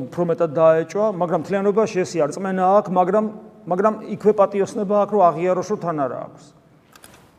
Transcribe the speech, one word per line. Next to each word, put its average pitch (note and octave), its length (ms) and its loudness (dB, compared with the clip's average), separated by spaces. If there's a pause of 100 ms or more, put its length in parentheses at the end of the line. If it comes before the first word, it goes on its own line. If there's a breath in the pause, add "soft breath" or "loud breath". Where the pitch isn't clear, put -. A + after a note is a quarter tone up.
უფრო C3+ 220 -6
მეტად E3 280 0
დაეჭვა, D#3+ 580 2
მაგრამ F3 300 -2
მთლიანობაში G3 560 0
ეს F#3 160 -2
არ D3+ 160 0
რწმენა F#3 420 -2
აქვს, G3+ 220 2
მაგრამ, F3+ 340 2 (340)
მაგრამ G3 340 0 (120)
იქვე G#3 280 0
პატიოსნება G3+ 640 0
აქვს, G3+ 180 0
რომ G3+ 80 4
აღიაროს, F3 480 2
რომ G#3 100 -4
თან E3 160 -4
არა B2+ 220 -4
აქვს. - 260 -16 (960 soft breath)